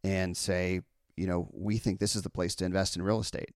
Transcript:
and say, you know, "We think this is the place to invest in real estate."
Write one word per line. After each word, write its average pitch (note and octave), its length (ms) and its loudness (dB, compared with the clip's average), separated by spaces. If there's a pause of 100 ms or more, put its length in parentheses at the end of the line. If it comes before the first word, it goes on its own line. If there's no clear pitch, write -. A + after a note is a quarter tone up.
and F#2 320 2
say, F2+ 440 2 (360)
you F#2 100 0
know, F2 260 0
"We G#2 260 -2
think G2+ 200 0
this G#2 160 2
is G2+ 80 -2
the - 80 -6
place F2+ 240 -2
to F#2 100 -2
invest F#2+ 300 0
in E2+ 80 -4
real G#2+ 160 2
estate." - 380 -6